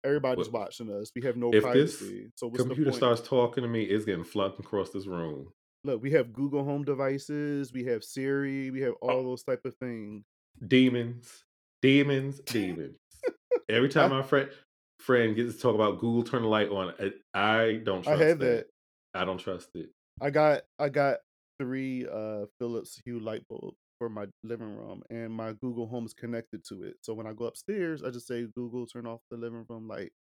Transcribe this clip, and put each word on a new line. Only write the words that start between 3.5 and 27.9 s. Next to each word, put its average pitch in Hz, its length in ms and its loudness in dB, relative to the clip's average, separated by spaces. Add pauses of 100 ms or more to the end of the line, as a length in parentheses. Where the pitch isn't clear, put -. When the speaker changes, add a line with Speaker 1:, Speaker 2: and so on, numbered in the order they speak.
Speaker 2:
to 120 60 -4
me, 113 160 0
it's 104 220 2
getting 90 180 -2
flung 98 340 0
across 98 320 -2
this 98 160 -8
room. 80 460 -8 (320)
Speaker 1:
Look, 131 180 -2
we 139 100 -2
have 120 200 4
Google 139 320 -2
Home 143 200 -2
devices, 139 880 -2
we 127 120 -6
have 120 200 -2
Siri, 135 680 -2
we 131 120 -6
have 123 200 0
all 127 200 0
Speaker 2:
Oh. - 20 -4
Speaker 1:
those 127 180 -6
type 127 220 -4
of 123 120 -8
things. 107 480 -10 (420)
Speaker 2:
Demons. 120 760 2 (360)
Demons, 139 600 4 (100)
demons. 90 460 -2 (720)
Every 120 200 4
Speaker 1:
<laughs> - 0 -
Speaker 2:
time 139 240 6
Speaker 1:
I 135 100 0
Speaker 2:
my - 0 -
frie-, 139 280 2 (500)
friend 117 360 4
gets 117 200 0
to - 40 -18
talk 117 140 4
about 104 260 2
Google, 117 240 2
"Turn 117 180 0
the 110 60 2
light 107 220 4
on," 92 300 -2
I, 98 120 -2 (220)
I 110 500 4
don't 95 220 0
Speaker 1:
I - 80 4
Speaker 2:
trust - 20 4
Speaker 1:
have 156 240 6
Speaker 2:
that. 123 240 2
Speaker 1:
that. - 40 -18 (460)
Speaker 2:
I 92 100 -2
don't 92 140 -2
trust 90 380 -8
it. 82 160 -12 (280)
Speaker 1:
I 143 100 -2
got, 151 320 4 (160)
I 147 100 0
got 139 300 2 (400)
three, 131 480 -4
uh, 107 400 -6 (120)
Philips 117 460 -6
Hue 120 160 -8
light 107 280 -6
bulb - 260 -12 (240)
for 117 100 -6
my 107 180 -8 (160)
living 110 340 -10
room, 104 340 -14
and 113 220 -8
my 110 200 -6
Google 117 360 -6
Home 117 180 -6
is 113 80 -14
connected 117 540 -10
to 98 140 -12
it, 101 200 -12
so 113 120 -8
when 110 120 -10
I 110 60 -10
go 110 140 -8
upstairs, 170 560 -4